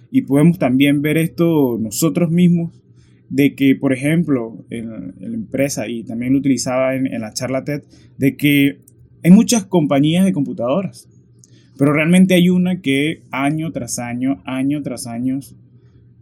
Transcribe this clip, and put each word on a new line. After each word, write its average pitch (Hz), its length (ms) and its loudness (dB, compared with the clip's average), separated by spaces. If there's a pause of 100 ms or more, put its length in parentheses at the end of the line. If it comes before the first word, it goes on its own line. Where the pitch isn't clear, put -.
(100)
y 131 120 2
podemos 151 360 4
también 143 420 2
ver 151 160 0
esto 160 640 0
nosotros 160 500 -2
mismos, 170 520 2 (500)
de 135 220 2
que, 135 200 2
por 135 200 -2
ejemplo, 139 720 -2
en, 110 500 -12
en - 120 -14
la 113 40 -8
empresa, 123 540 -4
y 117 160 -10
también 120 300 -4
lo 139 40 2
utilizaba 131 560 -2
en, 131 120 -4
en 117 160 -6
la 107 100 -12
charla 131 320 -6
ted, 147 180 -6 (360)
de 139 180 0
que 143 440 2 (440)
hay 165 60 6
muchas 226 340 6
compañías 156 600 2
de 180 80 0
computadoras, 127 720 -4 (720)
pero 143 160 2
realmente 180 400 4
hay 180 160 4
una 180 320 0
que 139 480 -2
año 156 420 -4
tras 120 260 -8
año, 123 460 -6
año 135 380 -4
tras 120 240 -10
año, 127 340 -6 (800)